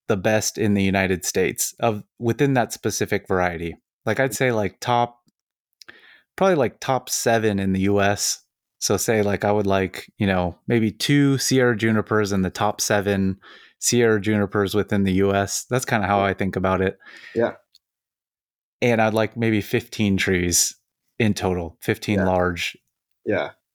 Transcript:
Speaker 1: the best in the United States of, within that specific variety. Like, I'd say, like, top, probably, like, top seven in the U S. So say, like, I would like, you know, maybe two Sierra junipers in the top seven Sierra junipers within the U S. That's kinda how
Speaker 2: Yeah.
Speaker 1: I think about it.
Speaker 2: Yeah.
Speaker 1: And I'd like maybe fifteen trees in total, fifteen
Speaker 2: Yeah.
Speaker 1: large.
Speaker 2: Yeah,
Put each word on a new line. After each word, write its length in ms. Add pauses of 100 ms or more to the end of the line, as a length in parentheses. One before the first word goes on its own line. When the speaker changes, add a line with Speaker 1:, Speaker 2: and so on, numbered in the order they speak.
Speaker 1:
the 100
best 400
in 160
the 100
United 420
States 540
of, 240 (160)
within 360
that 180
specific 540
variety. 500 (280)
Like, 140
I'd 160
say, 160
like, 300
top, 400 (1120)
probably, 200
like, 260
top 280
seven 480
in 140
the 100
U 200
S. 400 (380)
So 180
say, 240
like, 240
I 80
would 120
like, 520
you 100
know, 400
maybe 240
two 460
Sierra 400
junipers 560
in 80
the 80
top 320
seven 580 (400)
Sierra 400
junipers 560
within 300
the 80
U 200
S. 360
That's 160
kinda 200
how 140
Speaker 2:
Yeah. 60
Speaker 1:
I 80
think 240
about 240
it. 160 (360)
Speaker 2:
Yeah. 200 (1300)
Speaker 1:
And 200
I'd 120
like 240
maybe 240
fifteen 560
trees 580 (420)
in 160
total, 460
fifteen 400
Speaker 2:
Yeah. 60
Speaker 1:
large. 500 (500)
Speaker 2:
Yeah, 260 (240)